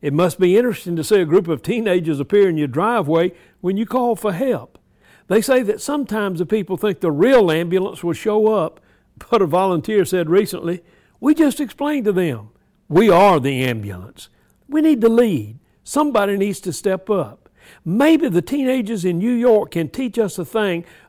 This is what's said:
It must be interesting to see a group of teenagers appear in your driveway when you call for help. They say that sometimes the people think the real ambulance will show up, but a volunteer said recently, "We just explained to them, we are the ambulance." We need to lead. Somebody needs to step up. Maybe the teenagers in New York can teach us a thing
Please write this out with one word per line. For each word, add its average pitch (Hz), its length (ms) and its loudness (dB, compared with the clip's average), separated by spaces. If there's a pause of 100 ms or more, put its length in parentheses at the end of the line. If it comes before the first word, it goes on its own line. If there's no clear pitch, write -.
It 147 140 -4
must 170 260 0
be 185 160 4
interesting 208 400 -2
to 156 80 -4
see 208 160 2
a 175 60 0
group 170 220 2
of 151 120 -2
teenagers 180 580 -2
appear 196 300 2
in 165 80 0
your 147 100 -2
driveway 170 680 0 (280)
when 190 160 -2
you 220 80 -2
call 240 320 -2
for 208 160 -4
help. 175 460 -4 (500)
They 208 140 2
say 262 220 2
that 208 180 -4
sometimes 214 560 -4
the 170 80 -4
people 190 320 -4
think 208 220 -4
the 170 120 -2
real 202 380 4
ambulance 175 520 -2
will 170 120 -2
show 214 320 0
up, 202 340 -2 (500)
but 220 120 2
a 185 40 2
volunteer 180 600 0
said 175 240 -2
recently, 180 500 -2 (400)
"We 285 140 4
just 302 260 2
explained 277 460 -4
to 214 60 0
them, 143 360 -2 (400)
we 196 220 4
are 185 280 6
the 131 260 -2
ambulance." 101 680 -8 (360)
We 294 140 -2
need 302 220 2
to 226 80 6
lead. 165 480 0 (260)
Somebody 226 540 0
needs 196 220 -4
to 175 120 -8
step 190 380 -4
up. 170 320 -4 (420)
Maybe 294 440 2
the 175 140 0
teenagers 254 640 -2
in 180 140 0
New 226 140 -2
York 233 400 2
can 165 160 -2
teach 240 320 -6
us 202 180 -2
a 180 60 -6
thing 180 400 -4 (240)